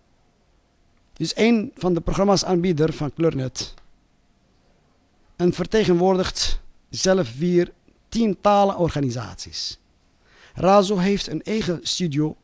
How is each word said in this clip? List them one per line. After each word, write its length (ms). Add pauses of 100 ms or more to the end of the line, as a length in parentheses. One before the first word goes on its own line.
(1160)
is 200
een 380
van 200
de 60
programma's 440
aanbieder 480
van 200
Kleurnet. 640 (1600)
En 160
vertegenwoordigt 1080 (300)
zelf 460
weer 360 (360)
tientallen 680
organisaties. 1040 (760)
Razo 420
heeft 300
een 160
eigen 400
studio, 600